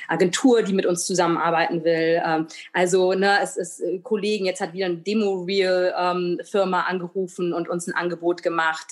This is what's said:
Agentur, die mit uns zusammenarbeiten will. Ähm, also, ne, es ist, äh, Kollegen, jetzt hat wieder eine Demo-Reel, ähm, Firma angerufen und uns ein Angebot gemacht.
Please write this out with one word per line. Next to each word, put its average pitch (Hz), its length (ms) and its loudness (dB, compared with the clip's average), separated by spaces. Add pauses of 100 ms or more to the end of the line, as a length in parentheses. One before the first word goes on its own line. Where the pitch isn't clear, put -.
Agentur, 196 560 4
die 190 100 0
mit 190 120 2
uns 175 200 0
zusammenarbeiten 165 800 0
will. 165 420 2
Ähm, 160 220 0 (260)
also, 185 400 4
ne, 196 280 4
es 185 160 -4
ist, - 240 -8
äh, 175 180 -4
Kollegen, 202 460 -2
jetzt 185 160 -2
hat 175 120 -6
wieder 190 140 -4
eine 175 100 -2
Demo-Reel, 185 1000 0
ähm, 180 460 0
Firma 185 400 0
angerufen 180 680 -4
und 165 160 -4
uns 175 180 -4
ein 180 80 -6
Angebot 170 480 -2
gemacht. 165 480 -2